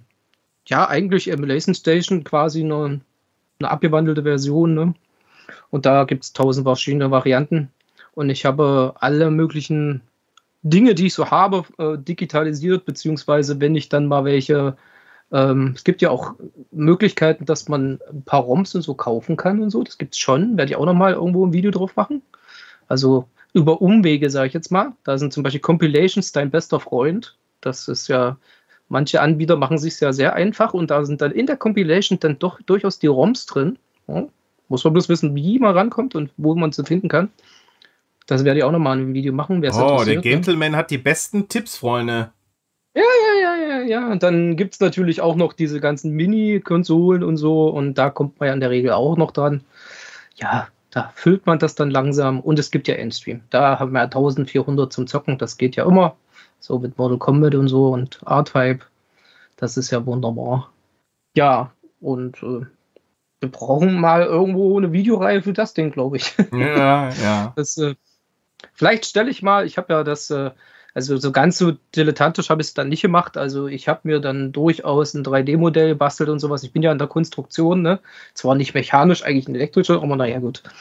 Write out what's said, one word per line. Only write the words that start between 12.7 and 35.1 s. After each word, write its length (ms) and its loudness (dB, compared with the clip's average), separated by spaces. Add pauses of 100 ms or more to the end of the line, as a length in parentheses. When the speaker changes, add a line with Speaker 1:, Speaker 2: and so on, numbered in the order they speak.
Speaker 1:
beziehungsweise 720 -2
wenn 160 2
ich 140 -4
dann 180 0
mal 180 0
welche, 520 0 (540)
ähm, 440 2
es 80 -20
gibt 180 2
ja 80 4
auch 240 -4 (380)
Möglichkeiten, 720 2
dass 220 -4
man 320 -2 (120)
ein 120 -14
paar 180 0
roms 320 0
und 80 -4
so 140 -6
kaufen 420 -4
kann 240 0
und 80 -2
so. 140 -2
Das 140 -12
gibt's 200 -8
schon, 400 0
werde 140 0
ich 60 -4
auch 80 0
noch 80 2
mal 200 4
irgendwo 320 0
ein 80 0
Video 180 0
drauf 240 -4
machen. 260 -4 (640)
Also 400 2 (260)
über 280 4
Umwege, 480 4
sag 180 -2
ich 60 -8
jetzt 180 -8
mal. 220 0 (100)
Da 140 -2
sind 160 -4
zum 100 -6
Beispiel 180 -4
Compilations 720 2
dein 200 -2
bester 280 -2
Freund. 560 -4 (260)
Das 260 -8
ist 200 -8
ja, 300 0 (520)
manche 320 0
Anbieter 360 2
machen 200 0
sich's 220 -6
ja 140 0
sehr 220 0
einfach 380 0
und 180 -2
da 140 2
sind 160 -4
dann 100 0
in 160 -2
der 100 -2
Compilation 640 0
dann 200 0
doch 220 -6
durchaus 380 -2
die 80 2
roms 380 2
drin. 320 -2 (300)
Ja. 180 -6 (420)
Muss 160 -4
man 100 4
bloß 160 2
wissen, 260 0